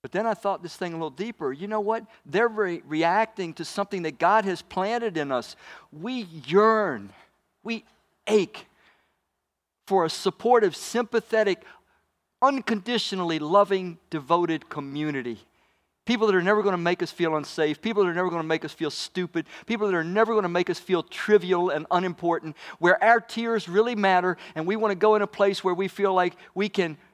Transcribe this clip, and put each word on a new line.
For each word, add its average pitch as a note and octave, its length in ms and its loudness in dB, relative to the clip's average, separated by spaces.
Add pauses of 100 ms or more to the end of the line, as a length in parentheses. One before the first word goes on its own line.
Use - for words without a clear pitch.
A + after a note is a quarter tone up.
But - 120 -18
then G#3 140 -2
I A3+ 60 0
thought F#3+ 300 -4
this E3+ 120 -12
thing F3 200 -8
a - 20 -8
little D#3+ 140 -6
deeper. D3+ 420 -8
You D#3+ 160 -10
know G#3+ 120 -4
what? G#3+ 260 -4 (180)
They're G3+ 240 2
re-, G3+ 380 -2
reacting E3+ 680 0
to E3+ 120 -10
something G3 380 -6
that D#3 140 -6
God G3 280 4
has F3+ 160 -4
planted G#3 560 -4
in C#3+ 120 -2
us. B2 240 -4 (380)
We A3+ 300 -8 (240)
yearn, F3+ 640 2 (500)
we A3+ 220 -8 (420)
ache G#3 400 0 (1200)
for F#3 200 2
a D#3 40 -2
supportive, G#3+ 640 2
sympathetic, A3 880 -2 (800)
unconditionally G#3+ 960 -2
loving, F#3 600 0 (100)
devoted D#3+ 600 -2
community. C#3 720 -6 (640)
People A3+ 220 0
that G3+ 80 4
are F3+ 80 4
never G#3 220 2
gonna F#3+ 120 2
make F3 240 0
us F3 120 -6
feel E3 240 0
unsafe, D3+ 440 -2
people G#3 220 0
that F#3 60 4
are F3 60 -2
never F3+ 140 0
gonna E3+ 140 -4
make D#3+ 220 -2
us D3+ 80 -8
feel D#3 180 -4
stupid, - 560 -6 (200)
people G#3+ 200 -2
that F#3+ 80 0
are E3+ 80 0
never G#3 320 2
gonna G3+ 140 2
make F3 200 -2
us E3+ 120 -4
feel F3 240 -2
trivial F3+ 680 2
and D3+ 220 -4
unimportant, E3+ 640 -2 (240)
where F3 240 6
our A3+ 160 6
tears A3+ 480 -4
really A3 260 2
matter, F#3 420 2 (200)
and D#3+ 100 -4
we G3 80 -2
wanna G#3+ 220 0
go G#3+ 180 6
in G#3 80 2
a G3 60 -4
place G3+ 340 0
where F3+ 120 0
we F#3+ 120 -2
feel G3 260 0
like F3+ 220 2 (220)
we G3+ 120 -2
can E3+ 300 -4 (160)